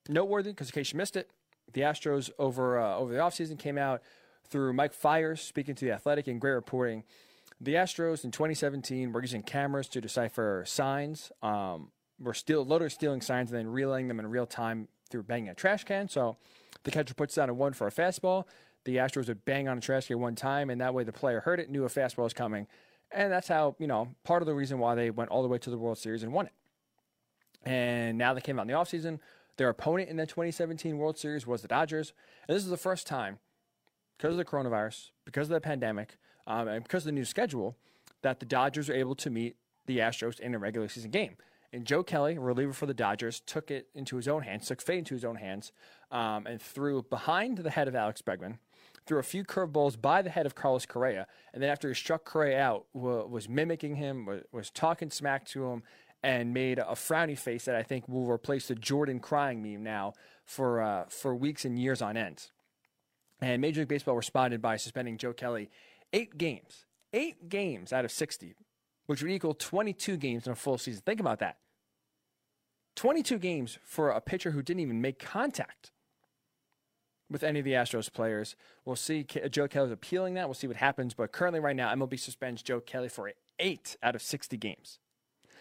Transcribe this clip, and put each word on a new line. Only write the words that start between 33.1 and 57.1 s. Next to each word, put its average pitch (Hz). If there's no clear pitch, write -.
'cause 160
of 170
the 175
coronavirus, 117
because 151
of 170
the 156
pandemic, 117
um, 113
and 113
because 185
of 151
the 151
new 135
schedule, 123
that 131
the 131
Dodgers 139
were 131
able 131
to -
meet 117
the 123
Astros 113
in 120
a 110
regular 107
season 113
game. 151
And 123
Joe 160
Kelly, 156
reliever 131
for 147
the 135
Dodgers, 113
took -
it 135
into 135
his 123
own 151
hands, 107
took 127
fate 180
into 151
his 120
own 117
hands, 98
um, 110
and 113
threw 139
behind 185
the 160
head 139
of 127
Alex 110
Bregman, 92
threw 151
a 131
few 196
curveballs 147
by 160
the 180
head 156
of 135
Carlos 131
Correa, 120
and 123
then 139
after 143
he 127
struck -
Correa 143
out, 120
wa-, 123
was 110
mimicking 151
him, 139
wa-, 98
was 110
talking 160
smack 139
to 135
him, 120
and 123
made 127
a 104
frowny 160